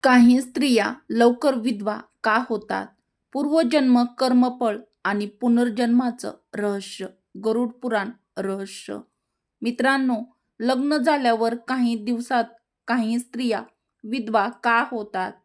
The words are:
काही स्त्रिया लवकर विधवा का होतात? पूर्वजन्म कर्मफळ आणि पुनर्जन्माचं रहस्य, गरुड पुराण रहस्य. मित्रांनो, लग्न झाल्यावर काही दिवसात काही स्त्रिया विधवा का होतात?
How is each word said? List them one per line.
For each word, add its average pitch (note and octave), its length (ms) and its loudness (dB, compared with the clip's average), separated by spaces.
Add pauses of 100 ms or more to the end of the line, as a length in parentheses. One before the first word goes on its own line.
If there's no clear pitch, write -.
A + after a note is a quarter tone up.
काही B3 380 8
स्त्रिया A#3+ 520 0 (180)
लवकर B3 440 2
विधवा G#3+ 440 -4 (260)
का A3+ 240 2
होतात? G3 380 -6 (460)
पूर्वजन्म C4+ 720 2
कर्मफळ B3 720 0 (260)
आणि G3+ 220 -2
पुनर्जन्माचं A#3+ 1040 0 (220)
रहस्य, G3+ 520 -6 (380)
गरुड A3+ 240 0
पुराण A3+ 420 -4 (260)
रहस्य. G3 600 -8 (640)
मित्रांनो, B3+ 540 0 (440)
लग्न C4 360 0
झाल्यावर A#3+ 580 2
काही A#3+ 400 -2 (100)
दिवसात A#3+ 400 -2 (420)
काही A#3 320 -2
स्त्रिया A#3+ 440 -4 (420)
विधवा A3 440 -2
का A#3+ 420 0
होतात? G#3 420 -6 (120)